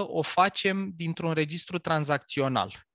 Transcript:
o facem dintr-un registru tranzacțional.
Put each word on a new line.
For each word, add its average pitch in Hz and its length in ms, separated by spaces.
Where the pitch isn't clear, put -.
o 165 140
facem 196 760
dintr-un 165 380
registru 160 440
tranzacțional. 139 960